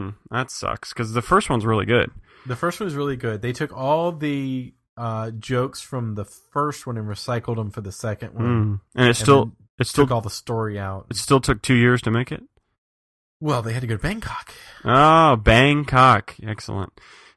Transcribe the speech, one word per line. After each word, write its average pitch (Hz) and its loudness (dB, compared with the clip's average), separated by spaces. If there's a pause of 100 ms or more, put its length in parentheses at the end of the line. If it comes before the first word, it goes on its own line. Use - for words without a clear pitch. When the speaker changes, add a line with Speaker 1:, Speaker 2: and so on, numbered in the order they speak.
(120)
Speaker 1:
Mm, 104 -16 (160)
that 123 -6
sucks, - -8
'cause 110 -8
the 120 0
first - 2
one's 117 -2
really 110 0
good. 113 2 (340)
Speaker 2:
The 127 -6
first 175 -4
one 214 -6
was 160 -6
really 143 -4
good. 113 -6
They 120 -4
took 147 -8
all 151 -2
the, 139 -6 (240)
uh, 113 -6
jokes 123 -4
from 117 -8
the 101 -8
first - -6
one 120 -8
and 107 -8
recycled 113 -6
'em 107 -6
for - -12
the 98 -10
second 107 -8
one. 107 -4
Speaker 1:
Mm. 107 0 (160)
And 123 4
it - 8
Speaker 2:
And 117 4
Speaker 1:
still, 131 6
Speaker 2:
then - -10 (240)
Speaker 1:
it 123 0
still - 2
Speaker 2:
took 131 -2
all 120 0
the 104 -10
story 110 -6
out. 95 -8
Speaker 1:
it - -10
still - 4
took 127 0
two 131 2
years 123 4
to 110 -2
make 117 0
it? - -12 (960)
Speaker 2:
Well, 147 -2
they 113 -6
had 120 -4
to 127 -6
go 113 -2
to 98 -8
Bangkok. - -8 (300)
Speaker 1:
Oh, 151 6
Bangkok. 127 4
Excellent. 104 -8 (460)